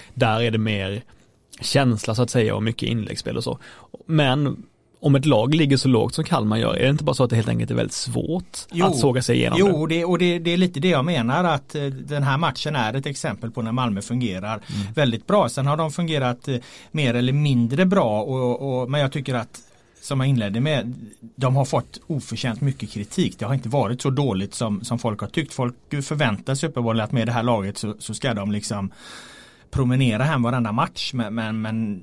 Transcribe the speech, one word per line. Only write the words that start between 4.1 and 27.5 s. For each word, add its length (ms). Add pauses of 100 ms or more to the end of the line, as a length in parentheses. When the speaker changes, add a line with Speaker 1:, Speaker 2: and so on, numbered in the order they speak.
Speaker 1:
om 140
ett 120
lag 280
ligger 220
så 120
lågt 260
som 100
Kalmar 320
gör, 180
är 80
det 80
inte 140
bara 100
så 100
att 60
det 60
helt 120
enkelt 220
är 40
väldigt 200
svårt 640 (140)
Speaker 2:
Jo. 140
Speaker 1:
att 100
såga 260
sig 140
igenom 240
Speaker 2:
Jo, 80
Speaker 1:
det? 60
Speaker 2:
och 140
det, 160
och 140
det, 200
det 120
är 60
lite 240
det 80
jag 160
menar, 400
att, 300
eh, 100
den 380
här 160
matchen 380
är 180
ett 120
exempel 440
på 120
när 100
Malmö 300
fungerar 500
Speaker 1:
Mm. 420
Speaker 2:
väldigt 320
bra. 220
Sen 180
har 100
de 160
fungerat, 560
eh, 80 (340)
mer 240
eller 180
mindre 540
bra, 360
och, 600
och, 80
men 100
jag 120
tycker 220
att, 260 (400)
som 200
jag 80
inledde 320
med, 340 (420)
de 200
har 80
fått 420
oförtjänt 540
mycket 300
kritik. 480
Det 60
har 100
inte 140
varit 340
så 80
dåligt 440
som, 300
som 140
folk 220
har 80
tyckt. 260
Folk 200 (280)
förväntar 520
sig 140
uppenbarligen 360
att 80
med 160
det 40
här 100
laget 360